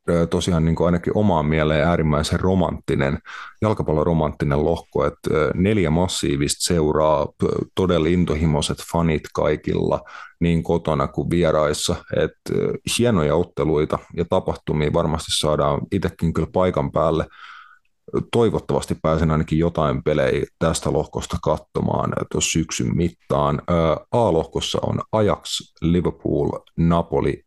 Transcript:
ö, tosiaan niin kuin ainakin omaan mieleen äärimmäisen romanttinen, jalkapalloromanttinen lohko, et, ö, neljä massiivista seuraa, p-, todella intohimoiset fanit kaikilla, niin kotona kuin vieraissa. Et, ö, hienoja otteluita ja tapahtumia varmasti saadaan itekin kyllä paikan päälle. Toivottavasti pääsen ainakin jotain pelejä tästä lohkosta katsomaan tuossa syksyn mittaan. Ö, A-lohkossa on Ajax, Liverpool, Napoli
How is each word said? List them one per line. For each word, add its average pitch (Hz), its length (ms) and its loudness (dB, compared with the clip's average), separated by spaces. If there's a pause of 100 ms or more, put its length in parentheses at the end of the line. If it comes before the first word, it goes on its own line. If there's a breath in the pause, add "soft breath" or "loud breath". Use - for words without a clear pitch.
ö, 85 180 2
tosiaan 85 380 0
niin 82 100 2
kuin 82 100 0
ainakin 85 320 0
omaan 92 280 2
mieleen 78 420 2
äärimmäisen 80 520 0
romanttinen, 82 800 0 (420 loud breath)
jalkapalloromanttinen 78 1040 0
lohko, 80 400 -2
et, - 80 -2 (180)
ö, 76 220 0
neljä 95 360 2
massiivista 76 760 0
seuraa, 76 640 2
p-, - 500 -4
todella 87 320 2
intohimoiset 78 680 0 (140)
fanit 82 320 0 (100)
kaikilla, 78 680 -2 (380 loud breath)
niin 85 240 2
kotona 80 440 0
kuin 76 220 -4
vieraissa. 78 680 0 (200)
Et, - 400 -2
ö, 50 180 -2 (260)
hienoja 87 360 2
otteluita 78 640 0 (180)
ja 85 80 -2
tapahtumia 78 680 -2
varmasti 80 380 -2
saadaan 73 500 0 (100)
itekin 87 420 -2
kyllä 80 200 -2
paikan 85 380 0
päälle. 80 340 0 (1040 loud breath)
Toivottavasti 80 680 0
pääsen 80 300 2
ainakin 78 280 0
jotain 78 440 0
pelejä 69 420 0 (140)
tästä 78 340 0
lohkosta 71 500 -4
katsomaan - 680 -2 (180)
tuossa - 200 -2
syksyn 71 460 -2
mittaan. 73 720 0
Ö, 87 40 2 (380)
A-lohkossa 85 680 0
on - 180 -2 (120)
Ajax, 104 480 0 (220)
Liverpool, 80 680 0 (280)
Napoli 82 680 2